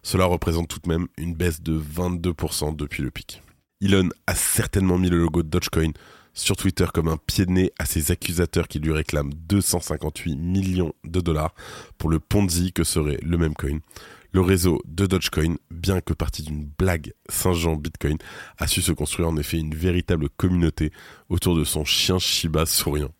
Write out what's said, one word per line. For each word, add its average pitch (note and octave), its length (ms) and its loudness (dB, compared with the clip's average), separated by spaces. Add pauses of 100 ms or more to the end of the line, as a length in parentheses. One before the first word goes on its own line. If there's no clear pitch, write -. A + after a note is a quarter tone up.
Cela F#2 220 2
représente E2+ 440 0
tout - 140 -10
de - 60 -4
même E2+ 200 0 (100)
une E2+ 160 -4
baisse E2 260 -2
de D#2+ 140 -2
vingt-deux E2+ 580 -2
pour D#2+ 220 -4
cent D2+ 180 -2
depuis D2+ 300 -6
le B1+ 80 -4
pic. - 320 -16 (400)
Elon F#2+ 260 4 (180)
a F2+ 80 -2
certainement F#2+ 640 2
mis F#2 140 4
le F2 80 4
logo E2+ 240 2
de D#2 60 -4
Dogecoin D#2+ 440 0 (400)
sur - 240 -2
Twitter F#2 380 0
comme D#2+ 140 2
un D#2+ 100 0
pied - 260 0
de F2+ 60 0
nez F#2 280 4
à - 60 -4
ses - 280 0
accusateurs E2+ 540 0
qui - 120 -6
lui D#2 140 0
réclament D2 420 -2
deux E2 260 2
cent F2+ 200 0
cinquante-huit D#2 560 -6
millions F2+ 580 0 (100)
de F2 160 -2
dollars D#2+ 340 0 (440)
pour E2 100 -2
le D#2+ 100 4
Ponzi F2+ 540 2
que E2 120 0
serait D2+ 360 0
le E2+ 160 0
même D#2+ 180 2
coin. D2 260 -4 (520)
Le F#2 80 6
réseau F2+ 460 4
de F2 200 0
Dogecoin, E2 500 0 (140)
bien F2+ 300 0
que - 140 -4
parti - 300 -4
d'une D2+ 200 -6 (140)
blague F2 340 0 (160)
Saint-Jean E2+ 460 0
Bitcoin, D2+ 420 -2 (400)
a D#2+ 120 -2
su - 120 0
se F2 120 0
construire E2 360 0
en E2 80 0
effet D2+ 220 -2
une D#2 160 -2
véritable E2+ 560 0
communauté E2+ 640 2 (360)
autour F2 280 2
de D#2 80 2
son D#2 200 -2
chien - 340 2
Shiba D#2+ 460 0
souriant. D2 560 0